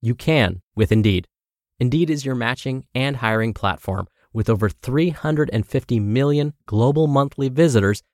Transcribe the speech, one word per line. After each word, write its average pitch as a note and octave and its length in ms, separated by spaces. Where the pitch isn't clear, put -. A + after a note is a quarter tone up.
You A#2 140
can A2 440
with G#2+ 160
Indeed. G#2+ 380
Indeed D3+ 320
is D3 140
your C3+ 100
matching B2+ 520
and C3+ 220
hiring A2 360
platform F#2+ 540
with A2 180
over G#2+ 180
three D3+ 420
hundred D3+ 420
and A2 120
fifty A#2+ 360
million C#3+ 520
global C#3 400
monthly C#3 420
visitors B2 540